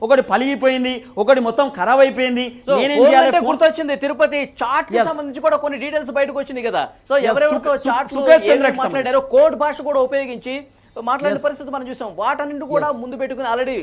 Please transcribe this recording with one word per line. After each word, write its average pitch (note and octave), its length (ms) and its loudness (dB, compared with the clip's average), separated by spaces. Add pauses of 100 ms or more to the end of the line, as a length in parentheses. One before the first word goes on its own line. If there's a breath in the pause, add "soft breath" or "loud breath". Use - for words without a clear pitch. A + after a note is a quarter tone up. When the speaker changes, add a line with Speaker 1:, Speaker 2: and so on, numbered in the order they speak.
Speaker 1:
ఒకటి C4 200 4
పలిగిపోయింది, B3+ 840 0 (140 loud breath)
ఒకటి G#3 220 4
మొత్తం B3 360 0
ఖరాబ్ A3+ 240 2
అయిపోయింది, B3 680 0
Speaker 2:
So, C#4 80 2
Speaker 1:
నేనేం C#4 220 0
Speaker 2:
ఫోన్ C4+ 120 8
Speaker 1:
చేయాలి? C4+ 160 6
Speaker 2:
అంటే C4+ 120 4
Speaker 1:
ఫోన్ A#3 100 -2
Speaker 2:
గుర్తొచ్చింది, D#4+ 480 0
తిరుపతి C#4+ 440 -2 (220)
చాట్ C4+ 300 -2
కి A3+ 60 2
Speaker 1:
Yes. A#3 100 2
Speaker 2:
సంబంధించి D4 320 -8
కూడా D#4 160 2
కొన్ని C#4+ 220 -4
డీటెయిల్స్ D4 320 -6
బయటకు C#4 280 -2
వచ్చింది C4+ 300 -8
కదా. E3 200 -2 (200)
So C4 80 0
Speaker 1:
Yes, B3+ 140 0
Speaker 2:
ఎవరెవరితో D4 400 0
Speaker 1:
సుకే-, C4+ 120 -2
సు-, C4+ 60 -4
Speaker 2:
చాట్ B3+ 200 -2
Speaker 1:
సుకేష్ C#4 360 4
Speaker 2:
ఏమేమి C#4+ 140 4
Speaker 1:
చంద్రకి C4 200 0
Speaker 2:
మాట్లాడారో, B3+ 420 0
Speaker 1:
సంబంధించి C4+ 240 2
Speaker 2:
కోడ్ D#4+ 180 2
భాష D4 140 -2 (140)
కూడా C#4 100 0
ఉపయోగించి B3+ 560 -4 (540 soft breath)
మాట్లాడిన C#4+ 260 -2
Speaker 1:
Yes. C#4+ 100 -6
Speaker 2:
పరిస్థితి C#4+ 240 -6
మనం B3+ 200 -8
చూసాం. A#3 260 -10
వాటన్నింటి C#4+ 580 -4
కూడా D4 160 0
Speaker 1:
Yes. B3 120 -4
Speaker 2:
ముందు B3+ 140 -12
పెట్టుకుని B3+ 360 -6
already B3+ 300 -2